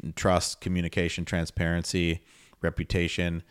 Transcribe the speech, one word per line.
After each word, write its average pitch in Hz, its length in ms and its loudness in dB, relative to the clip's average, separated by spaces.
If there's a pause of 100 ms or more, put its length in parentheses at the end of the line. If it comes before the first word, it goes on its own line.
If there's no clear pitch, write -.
(140)
trust, - 460 2
communication, 87 640 0
transparency, 85 960 0 (420)
reputation. 85 880 0